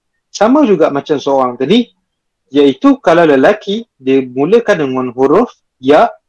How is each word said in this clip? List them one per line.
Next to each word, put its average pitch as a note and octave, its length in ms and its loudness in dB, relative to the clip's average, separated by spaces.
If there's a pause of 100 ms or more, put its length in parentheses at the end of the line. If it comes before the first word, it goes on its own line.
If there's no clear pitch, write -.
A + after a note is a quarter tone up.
(320)
sama C4 320 0
juga F3 260 2
macam C#3+ 300 -4
seorang B2+ 400 -4
tadi, G3+ 320 -2 (600)
iaitu C#3+ 520 2
kalau E3+ 240 2
lelaki G3 600 0 (120)
dia C3 240 0
mulakan D#3+ 600 -2
dengan C3 280 -4
huruf C#3 400 0 (240)
ya D3+ 320 2 (220)